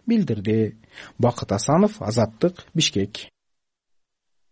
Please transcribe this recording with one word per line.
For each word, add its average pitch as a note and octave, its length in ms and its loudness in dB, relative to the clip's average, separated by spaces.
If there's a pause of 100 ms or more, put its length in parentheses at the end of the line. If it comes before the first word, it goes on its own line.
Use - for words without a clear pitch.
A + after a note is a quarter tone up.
билдирди. A2 720 0 (400)
Бакыт - 340 0
Асанов, G3+ 500 2
Азаттык, A#2 640 -2 (100)
Бишкек. - 560 -4 (1200)